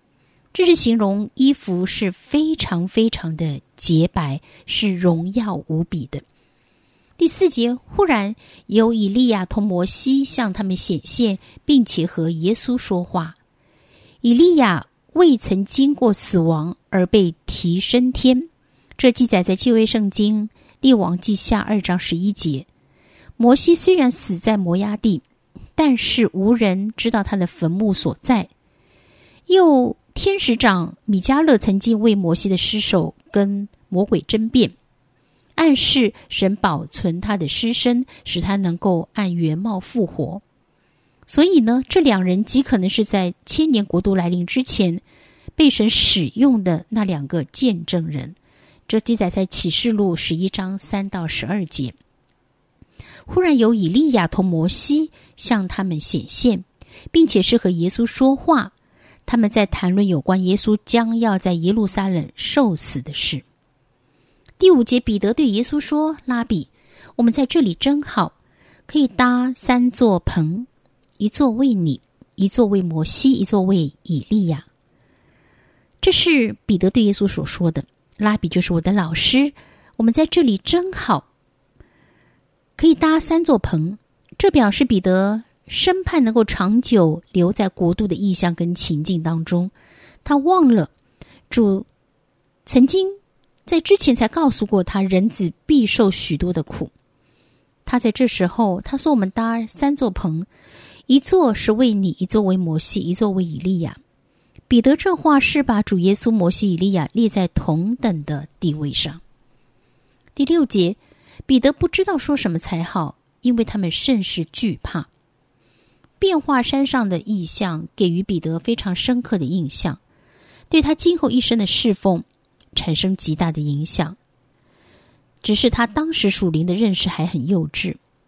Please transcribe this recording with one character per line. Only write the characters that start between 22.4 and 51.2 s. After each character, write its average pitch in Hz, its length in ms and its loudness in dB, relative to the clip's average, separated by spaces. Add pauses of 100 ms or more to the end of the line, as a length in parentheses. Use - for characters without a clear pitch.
摩 240 180 6
西 339 200 4
虽 370 200 2
然 269 160 2
死 - 280 -4
在 214 180 0
摩 180 220 -2
押 208 180 -4
地， 196 260 0 (520)
但 285 220 2
是 - 360 0
无 196 220 0
人 202 420 0
知 233 140 -4
道 220 120 0
他 - 140 -4
的 180 100 0
坟 165 240 -4
墓 196 240 0
所 - 260 -4
在。 226 280 0 (1000)
又 320 500 4 (180)
天 392 240 -2
使 233 180 0
长 185 480 0
米 196 160 0
迦 277 220 2
勒 285 160 4
曾 196 220 0
经 226 200 0
为 220 140 2
摩 175 200 0
西 185 140 -2
的 185 80 0
尸 208 240 -4
首 165 340 -2 (160)
跟 202 380 -2 (200)
魔 190 160 0
鬼 202 160 -2
争 220 300 -2
辩， 240 220 2 (800)
暗 311 200 4
示 240 380 0 (160)
神 196 260 -2
保 175 300 -2
存 170 340 -4
他 202 200 -4
的 156 100 -4
尸 - 240 -4
身， 247 320 0 (220)
使 175 160 -6
他 202 140 -2
能 175 200 -2
够 175 380 -2
按 190 200 -2
原 160 220 -2
貌 196 240 -6
复 220 240 -4
活。 165 380 -6 (840)
所 - 160 2
以 359 180 6
呢， 240 280 0
这 370 140 2
两 208 200 2
人 185 220 0
极 269 180 2
可 254 140 0
能 185 140 -2
是 214 160 0
在 190 260 -2 (140)
千 311 240 0
年 208 160 0
国 180 160 -2
度 196 120 0
来 175 140 0
临 175 160 -2
之 254 180 -2
前 185 380 0 (540)
被 302 160 4
神 214 180 2
使 170 460 0
用 240 280 2
的 175 280 -2
那 220 140 -2
两 151 220 -4
个 160 180 -4
见 180 420 -2
证 170 200 -2
人。 151 280 -10 (520)
这 220 140 0
记 233 160 -2
载 185 140 -2
在 190 160 -2
启 - 240 -2
示 233 200 -2
录 202 240 0
十 160 220 -4
一 190 140 -4
章 190 280 -8
三 196 300 -6
到 180 180 -6